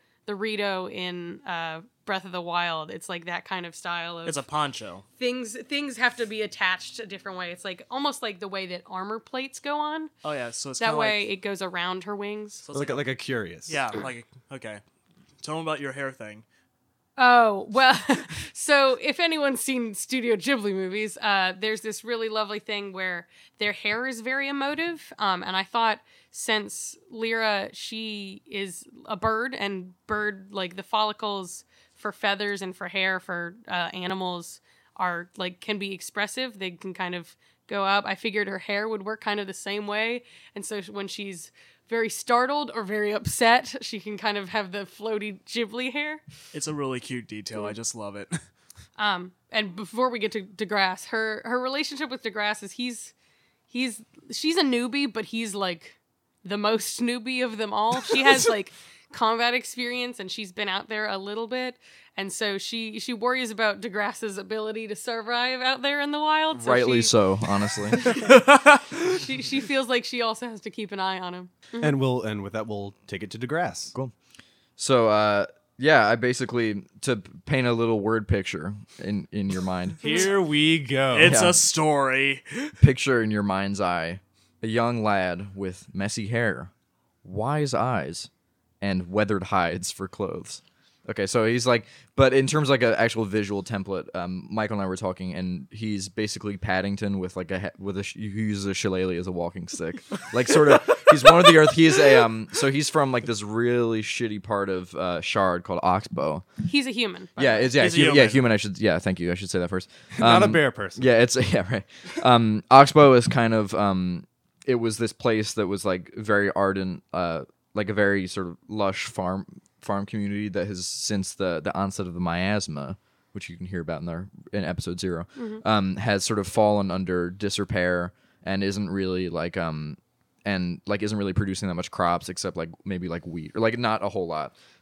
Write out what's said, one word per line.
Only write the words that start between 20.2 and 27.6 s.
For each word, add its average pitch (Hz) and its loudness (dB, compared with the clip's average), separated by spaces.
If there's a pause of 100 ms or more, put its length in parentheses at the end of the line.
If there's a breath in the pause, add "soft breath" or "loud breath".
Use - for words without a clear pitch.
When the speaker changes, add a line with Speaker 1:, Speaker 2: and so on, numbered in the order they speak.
Speaker 1:
Ghibli 208 0
movies, 190 -4
uh, 196 2
there's 214 -4
this 220 -10
really 226 -4
lovely 214 -4
thing 202 -8
where 185 -8 (320 soft breath)
their 208 -2
hair 220 -4
is 233 -8
very 269 -2
emotive. 294 -6
Um, 185 -2
and 185 -6
I 190 -2
thought 220 0 (320 soft breath)
since - -4 (120)
Lyra, 220 -2